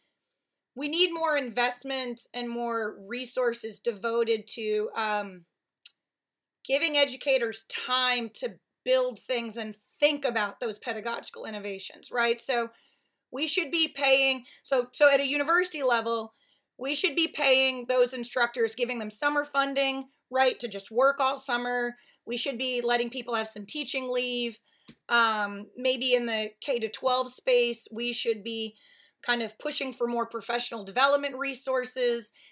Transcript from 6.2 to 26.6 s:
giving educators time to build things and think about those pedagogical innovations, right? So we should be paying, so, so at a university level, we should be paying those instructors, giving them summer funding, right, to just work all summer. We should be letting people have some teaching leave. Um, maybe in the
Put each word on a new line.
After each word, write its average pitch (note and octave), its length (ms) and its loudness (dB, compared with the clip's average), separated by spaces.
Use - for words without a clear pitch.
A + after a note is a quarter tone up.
giving D4 320 0
educators C4 680 2
time B3 680 0
to G#3+ 220 -6
build B3+ 360 2
things A#3 360 -4
and A3 200 -8
think D4 500 0
about G#3+ 340 -2
those A3 200 -4
pedagogical A3+ 640 -6
innovations, G#3 680 -10
right? A#3 300 2
So A#3+ 300 0
we C#4+ 160 -2
should D4+ 220 0
be D#4+ 180 2
paying, C4+ 580 2
so, B3+ 280 2
so D4 220 8
at C#4 80 6
a C#4+ 60 0
university D4 560 2
level, A3+ 500 0
we C#4 160 -4
should D4 200 0
be D#4+ 120 2
paying C4 600 2
those B3 240 4
instructors, A#3+ 600 0
giving B3 240 -2
them G#3+ 140 -6
summer D4 340 0
funding, C4+ 640 0
right, B3+ 280 4
to A#3+ 80 -4
just G3 220 -10
work C4+ 300 4
all C4+ 180 2
summer. A#3+ 600 -2
We A#3+ 100 -4
should B3 220 -2
be B3+ 240 -2
letting A#3+ 300 2
people A#3+ 240 -4
have A3 120 0
some G#3 200 -6
teaching C4+ 440 -4
leave. B3 460 -2
Um, G#3+ 600 0
maybe B3+ 380 2
in A#3+ 100 2
the A3 240 -2